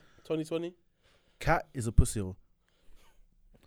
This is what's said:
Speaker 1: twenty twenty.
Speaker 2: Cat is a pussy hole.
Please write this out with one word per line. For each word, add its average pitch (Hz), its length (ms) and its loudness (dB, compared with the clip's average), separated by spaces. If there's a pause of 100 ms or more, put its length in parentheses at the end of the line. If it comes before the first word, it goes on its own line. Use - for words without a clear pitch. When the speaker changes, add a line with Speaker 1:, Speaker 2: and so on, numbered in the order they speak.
(260)
Speaker 1:
twenty 160 180 -4
twenty. 170 320 -8 (640)
Speaker 2:
Cat - 340 0
is 113 140 -8
a 117 40 -4
pussy - 280 6
hole. 92 160 -8 (1300)